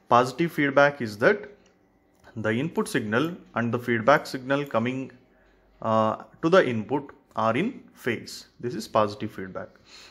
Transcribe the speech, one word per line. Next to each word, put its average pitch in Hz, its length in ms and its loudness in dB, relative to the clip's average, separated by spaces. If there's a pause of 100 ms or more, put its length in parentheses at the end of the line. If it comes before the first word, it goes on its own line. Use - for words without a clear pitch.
Positive 131 420 2
feedback 143 500 4
is 107 180 -6
that 180 300 2 (840)
the 107 160 -2
input 165 380 -2
signal 135 480 -2 (180)
and 117 180 -2
the 120 60 -2
feedback 120 480 2
signal 139 380 -4
coming, 127 480 -4 (720)
uh, 110 420 2 (180)
to 165 60 2
the 170 200 6
input 120 440 -4 (240)
are 110 200 2
in 208 280 -4 (100)
phase. - 520 -8 (120)
This 120 160 -8
is 110 140 -10
positive 107 420 0
feedback. 92 380 -12 (420)